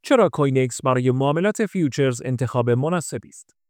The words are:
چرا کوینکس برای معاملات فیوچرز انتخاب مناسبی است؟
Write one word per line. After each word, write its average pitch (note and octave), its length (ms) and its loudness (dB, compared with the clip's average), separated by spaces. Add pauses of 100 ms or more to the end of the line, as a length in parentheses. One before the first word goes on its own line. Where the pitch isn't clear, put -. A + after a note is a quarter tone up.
چرا A3+ 240 4
کوینکس C3 540 0
برای B2+ 280 2
معاملات D#3+ 540 0
فیوچرز C#3 600 -2
انتخاب B2 440 -2
مناسبی D3 600 -2
است؟ - 260 -20 (140)